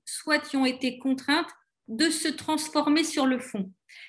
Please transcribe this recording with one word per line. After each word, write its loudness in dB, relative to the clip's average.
soit -2
y -2
ont 4
été 0
contraintes 0
de 2
se 0
transformer 2
sur 2
le 2
fond, -6